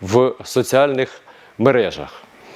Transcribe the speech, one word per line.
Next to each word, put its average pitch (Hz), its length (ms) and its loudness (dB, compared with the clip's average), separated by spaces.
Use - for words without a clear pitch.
в 120 340 2
соціальних 131 760 -2
мережах. 107 640 0